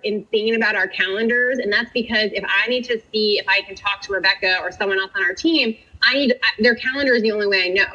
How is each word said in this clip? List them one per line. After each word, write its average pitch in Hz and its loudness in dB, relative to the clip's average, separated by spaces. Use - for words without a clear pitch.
insane 214 -2
about 214 0
our 185 0
calendars, 226 0
and 202 -2
that's 233 -2
because 220 0
if 196 -4
I 196 0
need 247 -2
to 233 -2
see 214 2
if 196 -8
I 196 2
can 196 -12
talk 196 -6
to 196 -8
Rebecca 190 0
or 175 -6
someone 196 -2
else 190 -2
on 196 -2
our 185 0
team, 294 0
I 247 4
need, 269 2
I, 220 0
their 240 6
calendar 254 0
is 233 2
the 214 0
only 208 0
way 190 2
I 180 0
know. 190 2